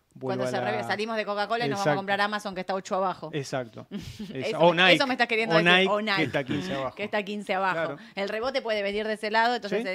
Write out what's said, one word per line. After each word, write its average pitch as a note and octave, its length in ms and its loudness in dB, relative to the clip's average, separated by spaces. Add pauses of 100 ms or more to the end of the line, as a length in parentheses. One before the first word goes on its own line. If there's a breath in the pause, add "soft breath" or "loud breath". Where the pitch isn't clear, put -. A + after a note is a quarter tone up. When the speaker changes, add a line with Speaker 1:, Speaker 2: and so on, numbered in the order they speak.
(140)
Speaker 1:
vuelva B2+ 300 -4
Speaker 2:
Cuando B2+ 60 -2
se B2 120 -4
Speaker 1:
a - 20 -4
la G#2 80 -2
Speaker 2:
reve-, G#2+ 140 -4
salimos G#3+ 300 -4
de G#3+ 80 -2
Coca-Cola G#3 400 -2
y A#3+ 60 0
nos G#3 80 -2
vamos G3 80 0
a D#3 40 4
Speaker 1:
Exacto. D3 60 2
Speaker 2:
comprar G3 240 -2
Amazon, G#3 340 -2
que F3+ 60 -6
está F#3 140 -4
ocho F#3+ 220 -4
abajo. F3+ 360 -2
Speaker 1:
Exacto. C3 560 -6
Speaker 2:
<laughs> F#3+ 460 -12
Speaker 1:
Esa-, C3 140 -4
Speaker 2:
Eso D#3 100 -4
Speaker 1:
o E3 160 8
Speaker 2:
me, E3+ 80 4
Speaker 1:
Nike. F#3 140 8
Speaker 2:
eso C#4+ 100 2
me B3+ 80 -2
estás A#3+ 140 2
queriendo A3 260 0
Speaker 1:
O E3 40 8
Speaker 2:
decir. E3+ 140 6
Speaker 1:
Nike, F#3 180 6
Speaker 2:
O G#3 120 2
Nike. G#3+ 140 0
Speaker 1:
que D#3+ 80 2
está C#3 200 -2
quince C#3 300 -4
abajo. C3+ 220 -4
Speaker 2:
Que G3+ 80 -6
está G#3 180 -2
quince G3+ 320 -4
abajo. F#3 200 2 (200)
Speaker 1:
Claro. - 20 -10 (180 loud breath)
Speaker 2:
El G3 140 -4
rebote A#3+ 320 -2
puede G#3+ 220 -2
venir G3+ 240 -2
de G#3+ 80 -2
ese G#3 160 -4
lado, A3+ 240 4
entonces G#3+ 280 -2 (120)